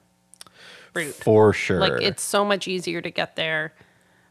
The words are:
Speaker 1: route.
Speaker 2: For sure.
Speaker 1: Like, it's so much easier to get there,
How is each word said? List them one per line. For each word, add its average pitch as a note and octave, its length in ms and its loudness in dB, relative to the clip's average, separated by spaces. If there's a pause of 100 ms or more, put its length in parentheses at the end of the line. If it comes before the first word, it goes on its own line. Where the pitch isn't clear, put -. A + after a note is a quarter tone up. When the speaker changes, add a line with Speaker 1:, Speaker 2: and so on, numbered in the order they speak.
(960)
Speaker 1:
route. D#3 200 -6
Speaker 2:
For G#2+ 380 6
sure. - 260 -2
Speaker 1:
Like, D2 240 0
it's G3 200 -2
so G3+ 200 0
much G3+ 240 -2
easier F3 360 -6
to F3 80 -10
get E3 260 -6
there, D#3+ 380 -4 (560)